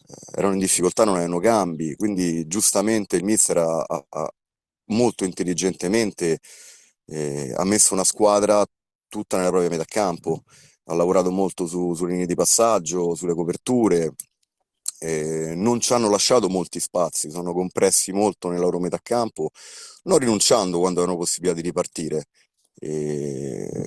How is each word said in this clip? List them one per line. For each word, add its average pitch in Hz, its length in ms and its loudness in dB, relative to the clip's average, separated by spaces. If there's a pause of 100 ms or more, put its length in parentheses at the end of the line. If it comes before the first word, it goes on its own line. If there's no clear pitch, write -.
(360)
erano 98 180 0
in 95 60 -2
difficoltà, 92 440 2
non 104 100 4
avevano 87 260 0
cambi, 87 560 0
quindi 90 500 0
giustamente 104 720 0
il 87 80 0
mister 101 340 2
ha, 82 280 2
ha, 76 240 -6
ha 78 200 -6 (560)
molto 110 380 0
intelligentemente, 90 1120 -2 (680)
eh, 71 500 -6
ha 87 80 -2
messo 101 300 4
una 95 100 0
squadra 104 600 4 (440)
tutta 107 300 -6
nella 90 120 0
propria 87 200 2
metà 82 140 -2
campo, 85 580 -2 (440)
ha 82 80 -4
lavorato 90 360 2
molto 92 360 -2
su, 87 280 -2
sulle 87 180 -4
linee 90 140 -2
di 85 80 -2
passaggio, 87 800 2
sulle 85 200 -4
coperture, 87 800 0 (840)
eh, 80 560 -4
non 113 240 -2
ci - 120 -2
hanno 120 160 2
lasciato 104 400 4
molti 90 320 -4
spazi, - 500 -2
sono 87 220 -6
compressi 92 600 0
molto 98 360 0
nella 87 140 -2
loro 90 160 2
metà 85 240 -2
campo, 113 480 -2 (540)
non 180 140 4
rinunciando 107 600 2
quando 90 220 2
avevano 90 200 0
possibilità 87 400 -2
di 82 60 -6
ripartire. 80 600 -4 (480)
E, 71 960 -6 (180)